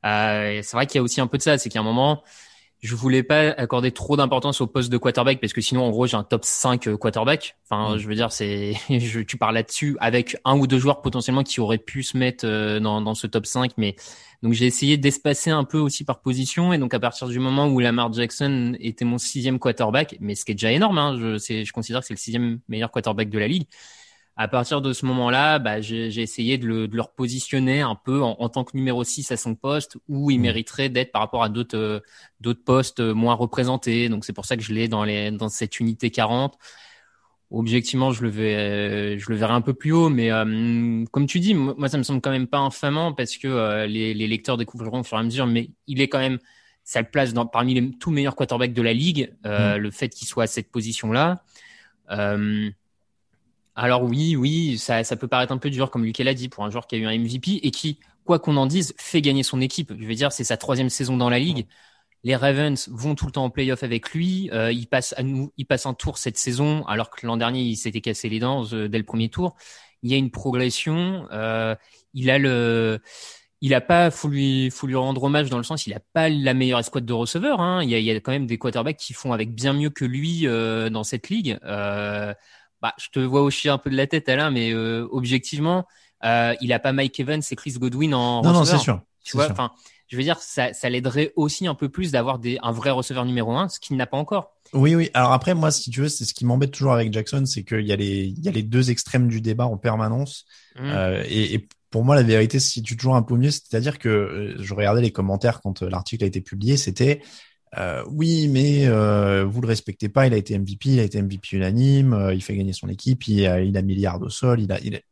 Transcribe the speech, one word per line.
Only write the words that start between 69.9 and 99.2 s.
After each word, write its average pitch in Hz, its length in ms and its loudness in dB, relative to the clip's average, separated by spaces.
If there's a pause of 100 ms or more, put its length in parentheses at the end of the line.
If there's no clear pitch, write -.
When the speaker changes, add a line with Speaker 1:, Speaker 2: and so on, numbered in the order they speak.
Speaker 1:
Il 120 60 -4
y 127 40 2
a 139 40 4
une 131 140 0
progression. 156 1000 -2
Euh, 110 420 -2 (380)
il 127 160 0
a 139 100 6
le, 117 640 2 (580)
il 139 140 2
a 127 80 6
pas, 170 280 6
faut - 200 -4
lui, 135 420 2
faut - 160 -8
lui 131 80 -2
rendre 131 260 0
hommage 143 280 2
dans 123 80 -2
le 120 60 -2
sens, 156 220 -6
il 101 80 -8
a - 60 -10 (140)
pas 160 160 2
la 139 240 2
meilleure 127 260 2
escouade 120 260 -4
de 117 80 -4
receveurs, 170 460 -2
hein. 180 240 0
Il 131 60 0
y 117 60 2
a, 113 40 4
il 110 60 0
y 113 60 2
a 110 40 2
quand 110 160 -4
même 135 160 -2
des 117 100 -4
quarterbacks 127 380 -4
qui - 160 -14
font 123 220 -6
avec 110 200 -4
bien 127 200 0
mieux 147 160 2
que 143 160 -6
lui, 151 420 -2
euh, 113 420 0
dans 110 140 -4
cette - 240 -6
ligue. 185 380 -2
Euh, 104 680 -4 (480)
bah, 117 180 -2
je - 100 -14
te - 100 -4
vois 131 220 2
hocher 143 280 2
un 139 80 4
peu 139 120 -4
de 135 60 0
la 135 100 4
tête, 151 240 -2
Alain, 143 220 2
mais, 117 200 2
euh, 113 400 -2
objectivement, 143 760 0 (360)
euh, 117 380 4
il 123 120 0
a 117 40 2
pas 135 140 0
Mike 135 280 0
Evans 147 300 -2
et 131 60 -6
Chris 135 240 -10
Godwin 131 340 0
en 120 300 2
Speaker 2:
Non, 165 80 6
non, 175 80 8
Speaker 1:
receveur. 151 200 4
Speaker 2:
c'est 131 40 0
sûr. 104 180 0 (220)
Speaker 1:
Tu - 80 -14
Speaker 2:
C'est 135 60 -2
Speaker 1:
vois, 143 80 4
Speaker 2:
sûr. 127 80 -2
Speaker 1:
enfin, 123 180 -4 (360)
je 123 100 -8
veux 131 40 -2
dire, 160 160 0
ça, 127 340 -2
ça - 160 -6
l'aiderait 127 480 0
aussi 151 300 0
un 165 80 -2
peu 139 160 -4
plus 180 220 -4
d'avoir 127 260 0
des, 120 240 -4
un 117 100 -2
vrai 117 200 0
receveur 127 340 -2
numéro 120 320 0
un, 185 120 0
ce - 100 -12
qu'il - 180 -4
n'a 127 80 0
pas 135 120 -4
encore. 170 340 -4 (220)
Speaker 2:
Oui, 139 200 6
oui. 165 220 4
Alors 127 160 6
après, 131 240 4
moi, 156 160 2
si - 180 -2
tu 123 120 -4
veux, 147 80 0
c'est 131 160 -6
ce - 100 -6
qui - 100 -4
m'embête 135 260 2
toujours 135 220 2
avec 117 180 2
Jackson, 110 360 -2
c'est 107 160 -4
qu'il 110 240 -2
y 104 60 2
a - 20 2
les, 98 300 0
il 98 180 -6
y 190 60 0
a - 20 -4
les 110 100 -2
deux 123 300 2
extrêmes 123 380 2